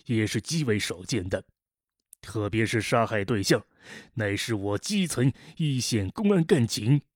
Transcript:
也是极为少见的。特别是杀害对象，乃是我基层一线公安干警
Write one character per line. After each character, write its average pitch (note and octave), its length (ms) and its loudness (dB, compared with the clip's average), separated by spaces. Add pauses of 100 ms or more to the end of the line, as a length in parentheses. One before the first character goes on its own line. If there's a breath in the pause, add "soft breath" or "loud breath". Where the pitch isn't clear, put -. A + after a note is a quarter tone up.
也 A2 200 0
是 A2 140 -2
极 D#3+ 240 -4
为 A2 120 2
少 F#2 280 -6
见 F#2+ 240 -4
的。 G2 160 -4 (760)
特 G#2 300 -6
别 A2 160 2
是 G#2+ 160 0
杀 A#2 240 2
害 G#2 180 -2
对 G#2 160 0
象， G2+ 240 0 (500 loud breath)
乃 G#2 220 -2
是 - 200 -4
我 G2+ 200 -2
基 G3 300 -2
层 B2+ 260 2 (240 loud breath)
一 C#3+ 240 0
线 G2+ 300 -2
公 G#3 220 2
安 F3+ 100 4
干 D3+ 240 4
警 B2+ 340 2 (160)